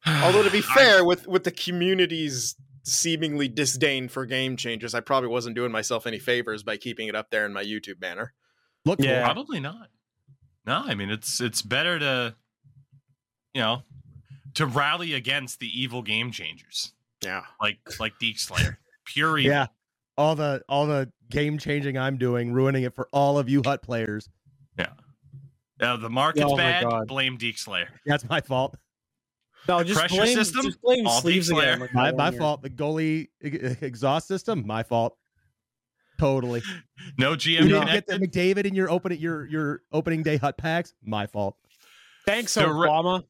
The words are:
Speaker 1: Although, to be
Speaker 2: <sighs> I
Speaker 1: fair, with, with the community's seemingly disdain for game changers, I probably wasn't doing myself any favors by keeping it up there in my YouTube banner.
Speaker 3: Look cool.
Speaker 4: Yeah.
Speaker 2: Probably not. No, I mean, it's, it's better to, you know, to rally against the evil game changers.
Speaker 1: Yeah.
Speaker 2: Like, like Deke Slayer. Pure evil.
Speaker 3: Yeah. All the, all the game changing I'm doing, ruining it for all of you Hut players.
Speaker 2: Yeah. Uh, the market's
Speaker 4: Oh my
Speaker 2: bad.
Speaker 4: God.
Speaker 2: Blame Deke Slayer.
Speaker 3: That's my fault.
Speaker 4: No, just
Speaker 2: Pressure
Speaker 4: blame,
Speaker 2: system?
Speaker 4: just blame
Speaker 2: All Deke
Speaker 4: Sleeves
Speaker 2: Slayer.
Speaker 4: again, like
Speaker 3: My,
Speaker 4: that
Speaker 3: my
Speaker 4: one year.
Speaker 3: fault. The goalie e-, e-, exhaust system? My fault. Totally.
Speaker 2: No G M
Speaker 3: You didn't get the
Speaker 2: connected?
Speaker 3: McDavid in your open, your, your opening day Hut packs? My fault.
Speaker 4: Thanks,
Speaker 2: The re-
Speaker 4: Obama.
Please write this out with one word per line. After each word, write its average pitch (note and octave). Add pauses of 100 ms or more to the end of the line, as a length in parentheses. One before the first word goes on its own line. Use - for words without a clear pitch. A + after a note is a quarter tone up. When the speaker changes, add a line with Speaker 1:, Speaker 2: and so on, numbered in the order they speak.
Speaker 1:
Although, E3
to G3+
be G3
Speaker 2:
<sighs> -
I -
Speaker 1:
fair, A3
with, F3
with F#3
the F3+
community's F3 (260)
seemingly D#3
disdain C3
for C3
game C3
changers, A#2
I A#2+
probably B2+
wasn't A#2
doing A#2+
myself A2
any A2+
favors A2+
by G#2+
keeping A2
it G#2
up G#2+
there G#2+
in G#2
my G2
YouTube G#2
banner. F#2 (520)
Speaker 3:
Look E3
cool. C3+
Speaker 4:
Yeah. B2+
Speaker 2:
Probably G#3+
not. E3+ (800)
No, C#3+
I C4
mean, G2+
it's, -
it's A#2+
better D3+
to, B2+ (1200)
you C3+
know, A#2 (720)
to D#3
rally D3
against C3+
the A#2+
evil B2
game A2
changers. - (300)
Speaker 1:
Yeah. F#2 (180)
Speaker 2:
Like, G#2 (200)
like A2
Deke A2+
Slayer. E2+ (260)
Pure D#3
evil. C3+
Speaker 3:
Yeah. C#3 (500)
All D3+
the, D3
all C#3+
the C#3 (180)
game D3
changing C#3+
I'm C3+
doing, A#2+
ruining C3
it B2
for -
all C#3+
of C3
you C#3
Hut C#3
players. A2 (500)
Speaker 2:
Yeah. F2 (920)
Uh, A#2+
the A2+
market's D3
Speaker 4:
Oh C#3+
my C#3
Speaker 2:
bad. E3+
Speaker 4:
God. A2+
Speaker 2:
Blame C3
Deke A#2
Slayer. F2+ (180)
Speaker 3:
That's D3
my D#3
fault. C3 (920)
Speaker 4:
No, F3
just F3+
Speaker 2:
Pressure F3+
Speaker 4:
blame, A#3
Speaker 2:
system? A3
Speaker 4:
just F#3
blame B3
Speaker 2:
All A#2
Deke -
Speaker 4:
Sleeves E3+
Speaker 2:
Slayer. D3+
Speaker 4:
again, D#3
like B2+
Speaker 3:
My, B2+
Speaker 4:
that D3+
Speaker 3:
my C#3+
Speaker 4:
one F3
year. B2
Speaker 3:
fault. D3
The C#3
goalie D#3 (160)
e-, -
e-, C3
exhaust C3+
system? F#3+
My A2
fault. A#2 (1040)
Totally. B2 (560)
Speaker 2:
No C#3
G D#3+
M D#3
Speaker 3:
You G3
didn't D3
get E3
the F#3+
Speaker 2:
connected? F3+ (240)
Speaker 3:
McDavid G3+
in G3
your F#3
open, F3
your, D3+
your D3+ (100)
opening D#3+
day D3+
Hut C#3
packs? E3
My G#2
fault. G2+ (680)
Speaker 4:
Thanks, G#3+
Speaker 2:
The G#3
re- D#3+
Speaker 4:
Obama. E3+